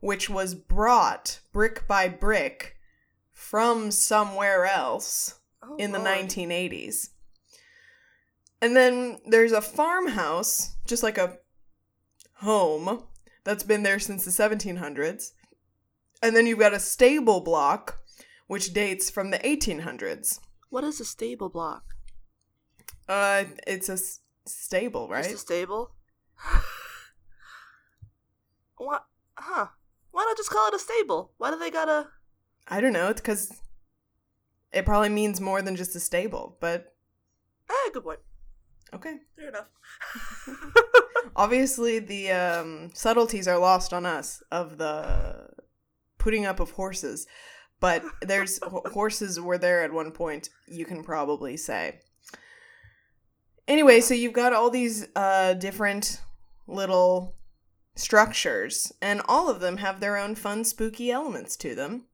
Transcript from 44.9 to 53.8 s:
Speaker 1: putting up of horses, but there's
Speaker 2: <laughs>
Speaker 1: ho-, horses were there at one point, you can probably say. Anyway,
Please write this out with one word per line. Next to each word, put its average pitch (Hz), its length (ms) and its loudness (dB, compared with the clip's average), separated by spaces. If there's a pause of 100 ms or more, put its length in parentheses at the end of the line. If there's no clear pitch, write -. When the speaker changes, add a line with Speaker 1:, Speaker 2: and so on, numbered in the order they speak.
Speaker 1:
putting 214 280 0
up 190 140 -4
of 170 120 -2
horses, 185 540 -8 (540)
but 180 240 2 (180)
there's 190 360 -2
Speaker 2:
<laughs> - 40 -8
Speaker 1:
ho-, - 300 -8
horses 208 480 -4
were 180 180 -2
there 180 240 2
at 151 100 -4
one 160 200 -6
point, 156 380 -8 (180)
you 170 160 -10
can 165 180 -12
probably 147 540 -4
say. 98 440 -6 (1700)
Anyway, 277 340 10